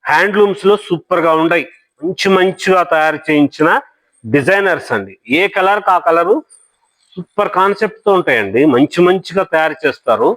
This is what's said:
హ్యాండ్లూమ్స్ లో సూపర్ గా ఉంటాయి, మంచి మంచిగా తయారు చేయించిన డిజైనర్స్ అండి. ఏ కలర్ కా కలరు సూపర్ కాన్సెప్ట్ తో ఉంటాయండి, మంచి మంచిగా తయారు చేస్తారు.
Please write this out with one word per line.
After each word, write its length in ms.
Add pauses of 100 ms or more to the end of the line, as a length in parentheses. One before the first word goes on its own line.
(120)
హ్యాండ్లూమ్స్ 580
లో 40 (140)
సూపర్ 380
గా 60 (120)
ఉంటాయి, 220 (360)
మంచి 340
మంచిగా 460 (100)
తయారు 360
చేయించిన 420 (540)
డిజైనర్స్ 720
అండి. 180 (240)
ఏ 40 (140)
కలర్ 320
కా 80 (120)
కలరు 280 (800)
సూపర్ 420
కాన్సెప్ట్ 500
తో 120
ఉంటాయండి, 440 (120)
మంచి 340
మంచిగా 360 (100)
తయారు 300
చేస్తారు. 540